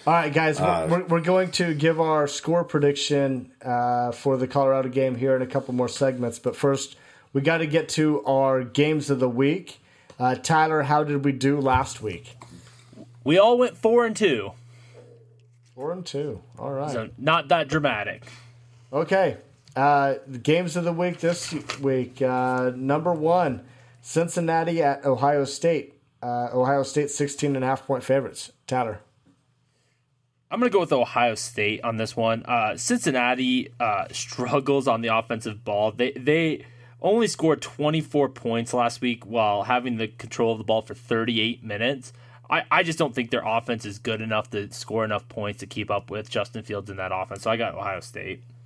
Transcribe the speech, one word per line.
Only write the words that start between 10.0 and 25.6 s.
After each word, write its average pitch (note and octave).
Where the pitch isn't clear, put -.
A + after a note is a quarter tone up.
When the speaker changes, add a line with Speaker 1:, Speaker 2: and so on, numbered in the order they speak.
Speaker 1:
Uh, B2+
Tyler, D#3
how D3+
did C#3+
we C#3
do C3+
last C3
week? F#2+
Speaker 3:
We D#3+
all A#3+
went B3
four A#3
and A3
two. A#2+
Speaker 1:
Four C#3+
and F3+
two. C#3+
All B2+
right. C#3
Speaker 3:
So A2
not D3+
that D#3+
dramatic. A#2+
Speaker 1:
Okay. E3
Uh, C#3
the B2+
games D#3+
of F3
the E3+
week F3
this E3+
week. C3
Uh, B2+
number D3
one, D#3+
Cincinnati E3
at C#3
Ohio C#3
State. D#3